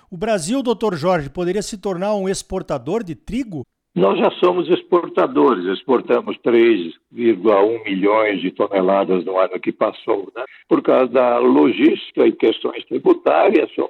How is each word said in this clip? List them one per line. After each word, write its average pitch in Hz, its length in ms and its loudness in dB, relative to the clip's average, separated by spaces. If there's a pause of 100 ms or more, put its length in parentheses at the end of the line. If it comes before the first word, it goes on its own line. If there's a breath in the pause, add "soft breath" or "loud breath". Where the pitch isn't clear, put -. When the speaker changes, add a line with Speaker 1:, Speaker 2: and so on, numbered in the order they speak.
(120)
Speaker 1:
O 185 40 -16
Brasil, 208 460 -4
doutor 220 320 -2
Jorge, 156 380 -2
poderia 185 320 -4
se 208 160 -12
tornar 196 340 -4
um 190 160 -2
exportador 180 720 -6
de 165 120 -12
trigo? 190 500 -10 (300)
Speaker 2:
Nós 190 240 0
já 196 100 2
somos 175 400 -2
exportadores, 147 960 0
exportamos 110 800 -2
três 113 500 4 (180)
vírgula 104 540 2
um 113 180 -2
milhões 101 560 0
de 87 120 -4
toneladas 95 720 0
no 92 140 -2
ano 90 200 0
que - 120 -4
passou, 101 640 -4
né? 120 80 -8 (260 loud breath)
Por - 140 2
causa 131 240 2
da 120 320 2
logística 135 880 2
e 117 40 4
questões - 540 -2
tributárias, 160 920 2
o - 140 -4